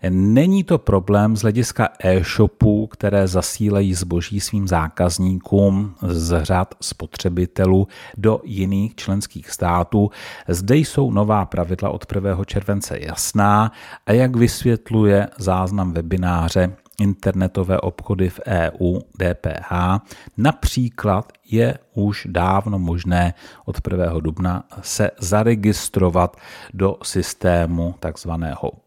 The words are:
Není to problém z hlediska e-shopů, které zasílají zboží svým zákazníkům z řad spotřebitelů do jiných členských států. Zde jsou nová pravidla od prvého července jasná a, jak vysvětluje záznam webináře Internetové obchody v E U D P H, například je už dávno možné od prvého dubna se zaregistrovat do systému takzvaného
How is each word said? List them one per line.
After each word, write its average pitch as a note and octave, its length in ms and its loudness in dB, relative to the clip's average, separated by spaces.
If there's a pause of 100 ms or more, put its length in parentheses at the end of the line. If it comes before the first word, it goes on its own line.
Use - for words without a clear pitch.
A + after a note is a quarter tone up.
(100)
Není B2+ 540 4
to E3 140 2
problém G#2 580 2
z G2+ 60 -4
hlediska A2+ 460 0 (160)
e-shopů, G#2 840 2
které G2 420 0
zasílají G2 640 0
zboží F2 460 -4
svým G2 280 -2
zákazníkům F#2 1300 0
z E2+ 420 0
řad F2+ 360 0
spotřebitelů F#2 1080 0 (280)
do A2 280 0
jiných G2 500 -2
členských - 560 -6
států. F2+ 600 0 (380)
Zde F#2+ 280 2
jsou C#3+ 340 0
nová G#2 340 2
pravidla F#2 460 -4
od - 160 -8
prvého G2 380 -2
července - 560 -4
jasná G#2 720 0 (340)
a, G#2 60 2
jak B2+ 240 4
vysvětluje A2 920 2 (100)
záznam F#2 540 -2
webináře F2 840 0 (240)
Internetové F#2+ 800 0
obchody F#2+ 500 -2
v - 160 -18
E E2+ 240 0 (100)
U F2+ 180 2 (200)
D F2 160 2
P E2 280 -6
H, F2+ 400 0 (340)
například A#2+ 960 -2 (180)
je A#2 280 0 (160)
už G#2 360 -2
dávno F#2+ 480 0
možné F2 560 0 (300)
od - 160 -6
prvého E2+ 400 -2
dubna F2+ 440 -4 (160)
se - 380 -2
zaregistrovat G2 1160 2 (380)
do F#2+ 280 0
systému F2 1000 -2
takzvaného E2 720 -6 (140)